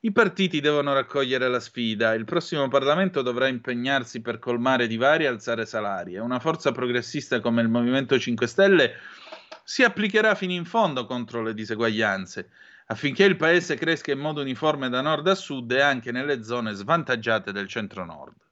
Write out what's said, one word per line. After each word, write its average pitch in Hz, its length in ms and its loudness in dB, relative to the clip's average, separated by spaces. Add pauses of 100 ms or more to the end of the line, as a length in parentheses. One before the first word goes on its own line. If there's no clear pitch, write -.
I 226 100 0
partiti 190 480 2
devono 143 320 2
raccogliere 131 560 0
la 123 100 0
sfida. 113 540 0
Il 113 120 -2
prossimo 156 440 -2
Parlamento 147 520 2
dovrà 123 260 0
impegnarsi 127 760 -4
per 113 180 -6
colmare 123 480 2
divari 135 380 2
e - 20 2
alzare 113 380 -4
salari. 98 480 -6
E 95 60 -8
una 123 200 -4
forza 160 320 0
progressista 123 680 -2
come 117 220 0
il 117 60 2
Movimento 123 500 2
cinque 123 300 -2
Stelle 180 460 6 (680)
si - 200 0
applicherà 214 520 4
fino 185 180 -4
in 175 120 -4
fondo 165 400 0
contro 120 380 -6
le 110 100 -2
diseguaglianze, 107 960 -2 (380)
affinché 135 380 0
il 190 100 6
Paese 170 400 2
cresca 160 360 -2
in 135 80 -2
modo 147 220 -4
uniforme 135 480 -2
da 127 120 -2
nord 151 260 0
a 190 80 4
sud 131 360 -8
e 131 100 4
anche 131 300 2
nelle 131 320 -4
zone 113 300 -4
svantaggiate 113 760 -2
del 98 160 -6
centro-nord. 90 680 -10 (160)